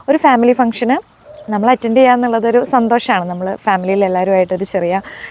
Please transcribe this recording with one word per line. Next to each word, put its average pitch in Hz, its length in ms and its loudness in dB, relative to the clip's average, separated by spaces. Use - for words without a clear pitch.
ഒരു 302 80 4
ഫാമിലി 247 360 4
ഫംഗ്ഷന് 247 640 -2
നമ്മൾ 208 160 0
അറ്റൻഡ് 233 280 0
ചെയ്യുക 254 160 6
എന്നുള്ളതൊരു 233 500 0
സന്തോഷമാണ്. 233 680 0
നമ്മൾ 185 260 -6
ഫാമിലിയിൽ 196 500 0
എല്ലാവരുമായിട്ടൊരു 185 580 0
ചെറിയ 185 380 -2